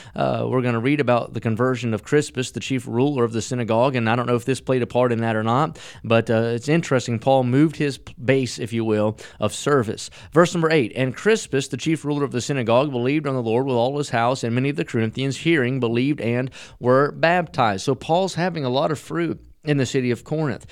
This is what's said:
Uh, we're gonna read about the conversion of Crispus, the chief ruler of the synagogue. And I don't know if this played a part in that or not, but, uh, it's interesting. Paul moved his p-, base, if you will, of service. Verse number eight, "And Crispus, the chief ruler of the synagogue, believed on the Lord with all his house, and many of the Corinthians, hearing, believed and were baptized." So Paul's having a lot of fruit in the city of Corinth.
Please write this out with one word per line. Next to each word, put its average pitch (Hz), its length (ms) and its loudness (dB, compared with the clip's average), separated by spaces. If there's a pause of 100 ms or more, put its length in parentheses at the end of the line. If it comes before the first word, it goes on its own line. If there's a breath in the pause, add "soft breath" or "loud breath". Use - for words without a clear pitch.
(160 loud breath)
Uh, 120 340 0
we're 127 120 2
gonna 120 180 0
read 143 180 2
about 120 340 0
the 117 80 -6
conversion 117 540 0
of 104 80 -4
Crispus, 147 480 -2
the - 80 -8
chief 123 300 -4
ruler 123 340 2
of 113 100 0
the 113 80 -2
synagogue. 123 540 0
And 113 160 2
I 120 60 2
don't 120 100 -2
know 123 80 2
if 117 100 -2
this 131 160 -2
played 127 220 0
a 113 60 0
part 123 240 2
in 113 80 -2
that 113 160 0
or 110 80 -2
not, 143 340 0 (240 loud breath)
but, 113 260 2
uh, 113 140 2 (140)
it's 117 120 -6
interesting. 127 520 0
Paul 135 240 4
moved 143 320 2
his 143 220 -4
p-, - 260 -18
base, 131 340 0
if 117 140 -6
you 113 120 -2
will, 107 320 0 (220 loud breath)
of 107 160 -2
service. 123 560 0 (220 loud breath)
Verse 165 220 6
number 160 180 2
eight, 139 240 2
"And 131 180 -2
Crispus, 196 540 0
the 139 80 -6
chief 156 280 -2
ruler 147 200 -2
of 123 80 -6
the 123 80 -2
synagogue, 131 500 2
believed 139 380 0
on 135 60 -2
the 127 80 -2
Lord 117 240 0
with 127 100 0
all 127 200 0
his 147 140 -4
house, 123 320 0
and 117 140 -2
many 135 140 0
of 143 60 -6
the 165 80 -4
Corinthians, 123 520 -2
hearing, 135 420 0
believed 123 420 0
and 120 280 -2 (320 loud breath)
were 131 320 4
baptized." 143 720 0
So 135 100 0
Paul's 175 420 -2
having 165 280 -2
a 123 60 -2
lot 151 200 0
of 151 80 -4
fruit 160 400 -4 (260)
in 147 120 2
the 135 80 2
city 123 260 0
of 117 140 -2
Corinth. 151 460 -4